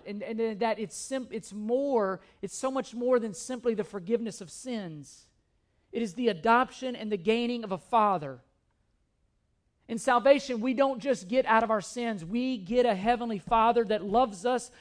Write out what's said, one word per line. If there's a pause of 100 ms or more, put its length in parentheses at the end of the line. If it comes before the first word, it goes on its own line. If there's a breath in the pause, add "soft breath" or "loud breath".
and,
and
that
it's
sim-,
it's
more, (220 soft breath)
it's
so
much
more
than
simply
the
forgiveness
of
sins. (640)
It
is
the
adoption
and
the
gaining
of
a
father. (1500)
In
salvation,
we
don't
just
get
out
of
our
sins.
We
get
a
heavenly
Father
that
loves
us (100)